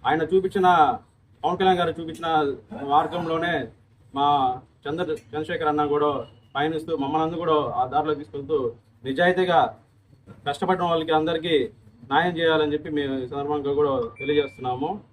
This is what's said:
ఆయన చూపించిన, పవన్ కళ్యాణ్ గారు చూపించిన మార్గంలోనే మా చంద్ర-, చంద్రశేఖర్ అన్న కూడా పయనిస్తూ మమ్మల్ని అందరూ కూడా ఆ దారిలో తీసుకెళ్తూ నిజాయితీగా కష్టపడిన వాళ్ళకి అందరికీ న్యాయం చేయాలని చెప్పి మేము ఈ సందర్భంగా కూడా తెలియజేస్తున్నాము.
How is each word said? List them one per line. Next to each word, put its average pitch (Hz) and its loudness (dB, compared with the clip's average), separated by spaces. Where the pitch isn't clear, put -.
ఆయన 156 2
చూపించిన, 180 4
పవన్ 175 0
కళ్యాణ్ 190 4
గారు 170 2
చూపించిన 160 0
మార్గంలోనే 160 0
మా 139 2
చంద్ర-, 160 -4
చంద్రశేఖర్ 156 -4
అన్న 151 2
కూడా 147 0
పయనిస్తూ 156 -2
మమ్మల్ని 147 -2
అందరూ 165 -4
కూడా 160 2
ఆ 127 0
దారిలో 151 -2
తీసుకెళ్తూ 139 -4
నిజాయితీగా 175 2
కష్టపడిన 180 -2
వాళ్ళకి 165 0
అందరికీ 160 0
న్యాయం 165 2
చేయాలని 156 2
చెప్పి 151 -6
మేము 135 -4
ఈ 123 -10
సందర్భంగా 143 -4
కూడా 139 2
తెలియజేస్తున్నాము. 139 -2